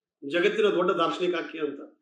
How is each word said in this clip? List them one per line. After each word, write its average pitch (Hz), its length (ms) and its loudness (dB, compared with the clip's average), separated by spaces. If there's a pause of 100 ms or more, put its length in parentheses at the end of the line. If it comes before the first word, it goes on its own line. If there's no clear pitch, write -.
(300)
जगतीनं 190 440 2
मोठं 180 220 2
दार्शनिक 170 380 0
आखी 160 240 -8
अंत. 147 220 -4 (220)